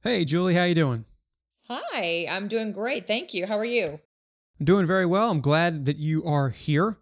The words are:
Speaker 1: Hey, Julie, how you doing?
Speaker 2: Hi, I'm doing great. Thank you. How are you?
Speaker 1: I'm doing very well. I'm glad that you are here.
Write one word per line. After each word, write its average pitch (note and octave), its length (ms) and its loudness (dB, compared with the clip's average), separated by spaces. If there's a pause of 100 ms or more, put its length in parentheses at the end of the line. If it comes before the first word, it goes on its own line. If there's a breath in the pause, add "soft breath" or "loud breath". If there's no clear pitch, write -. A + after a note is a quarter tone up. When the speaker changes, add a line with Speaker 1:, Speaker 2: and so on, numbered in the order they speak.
Speaker 1:
Hey, G#3 220 0
Julie, F3 300 2
how F3 100 4
you F3 100 2
doing? B2+ 300 2 (640)
Speaker 2:
Hi, A3+ 600 -2
I'm G3 180 -4
doing A3 240 -2
great. G#3 340 -6
Thank A#3+ 280 -2
you. F3+ 120 -2
How G#3 120 -2
are A3 60 -2
you? G3 360 -2 (580)
Speaker 1:
I'm D3 60 -4
doing F3+ 220 4
very F#3 200 2
well. G3+ 240 2
I'm D3+ 120 0
glad D#3 420 2
that D3 140 -2
you D#3 260 -2
are D3 240 0
here. D#3 540 0